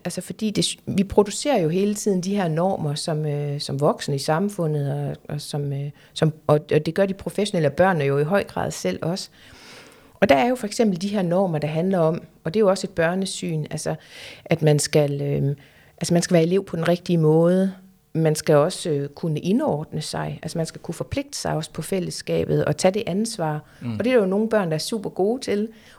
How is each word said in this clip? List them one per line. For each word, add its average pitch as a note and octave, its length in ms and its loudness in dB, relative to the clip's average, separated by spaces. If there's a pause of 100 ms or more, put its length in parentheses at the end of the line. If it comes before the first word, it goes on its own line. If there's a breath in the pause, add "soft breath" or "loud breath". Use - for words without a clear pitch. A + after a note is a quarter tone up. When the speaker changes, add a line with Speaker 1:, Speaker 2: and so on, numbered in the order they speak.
Speaker 1:
altså, F3+ 160 -6
fordi G#3+ 300 -6
det, F3 140 2 (200)
vi - 180 0
producerer G#3 580 2
jo D#3 80 2
hele G3+ 260 0
tiden F#3+ 260 0
de G3 140 -2
her F#3+ 120 0
normer D#3 480 0
som, D3+ 300 -4
øh, C#3+ 340 -4
som C#3 200 -6
voksne D3 360 0
i C#3 40 -4
samfundet, D#3 720 -2
og, C#3+ 220 -4 (180)
og D3+ 80 -6
som, C#3+ 320 -6
øh, C#3+ 160 -6 (240 soft breath)
som, D#3 200 2 (140)
og, D3+ 120 4 (140)
og D3+ 120 2
det D#3+ 80 -2
gør G3 120 2
de F#3+ 80 -4
professionelle, F#3 560 -2
og C3+ 40 -2
børnene F3 320 2
jo C#3 140 2
i D3 40 2
høj G3 200 2
grad - 280 -4
selv - 300 -4
også. F3 280 -4 (920 loud breath)
Og - 80 2
der C4+ 60 8
er B3 120 4
jo B3+ 80 2
for G#3+ 120 -6
eksempel G3+ 340 0
de G3+ 60 -4
her G3+ 140 -2
normer, F3 360 2
der D3+ 100 -2
handler F3 320 0
om, D#3+ 220 2 (220)
og E3 100 -4
det G#3+ 60 2
er - 20 4
jo G3 80 6
også G3 180 0
et - 40 -10
børnesyn, F3 800 -2
altså, D#3 240 -4 (500 loud breath)
at D#3 160 0
man D3+ 180 6
skal, C#3+ 420 2
øh, C#3+ 340 0 (420 loud breath)
altså, - 160 -2
man E3+ 80 4
skal - 120 0
være E3 100 6
elev F#3+ 220 2
på - 100 -8
den E3 120 -2
rigtige F3 300 2
måde. E3+ 560 4 (400)
Man D#3 220 2
skal D#3 200 2
også, E3 340 2
øh, C#3+ 200 -2
kunne D#3 300 -4
indordne F3+ 600 0
sig. D#3 420 -6
Altså, E3 140 -6
man D#3+ 80 0
skal - 160 -14
kunne - 140 -8
forpligte C#4 420 -8
sig D#3 160 -4
også D#3 180 -6
på E3 100 -10
fællesskabet E3 840 -2
og D3+ 120 0
tage F#3 140 4
det G#3 160 -4
ansvar. E3 520 -2 (220 loud breath)
Speaker 2:
Mm. A#2+ 120 -6
Speaker 1:
Og G#2 120 -4
det - 20 2
er B3+ 80 4
der A3 60 6
jo F#3+ 80 2
nogle A3 200 0
børn, G#3 200 2
der D#3 60 0
er D#3 40 -4
super G#3+ 300 -6
gode G#3+ 320 0
til. G#3 260 -2 (320 loud breath)